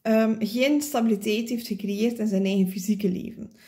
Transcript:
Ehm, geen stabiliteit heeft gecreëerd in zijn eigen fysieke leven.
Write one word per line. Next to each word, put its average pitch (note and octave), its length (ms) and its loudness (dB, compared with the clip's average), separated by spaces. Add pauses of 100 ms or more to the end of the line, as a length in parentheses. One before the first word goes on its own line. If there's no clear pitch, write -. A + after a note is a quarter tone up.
Ehm, A3 380 2
geen B3+ 420 2
stabiliteit A3+ 680 0
heeft A#3 180 -4
gecreëerd G#3+ 520 -2
in G#3+ 80 0
zijn G3 180 0
eigen F#3+ 260 2
fysieke G3+ 400 0
leven. - 400 -8 (160)